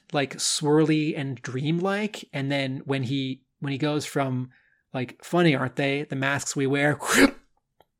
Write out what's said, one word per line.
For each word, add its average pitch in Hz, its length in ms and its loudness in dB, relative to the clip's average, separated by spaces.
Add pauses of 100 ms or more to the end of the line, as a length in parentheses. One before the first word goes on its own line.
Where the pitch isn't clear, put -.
(140)
like, 139 240 -2
swirly 156 760 2
and 135 280 -6
dreamlike? 170 880 -2
And 135 180 -4
then 139 360 -2
when 135 180 -2
he, 131 380 -4 (180)
when 139 140 -4
he 135 40 -4
goes 147 280 0
from 127 440 -2 (440)
like, 127 300 -8
funny, 170 320 4
aren't 127 200 -2
they? 139 280 0
The 147 120 -8
masks 135 400 -2
we 139 120 2
wear. 143 360 2
<laughs> - 340 4 (640)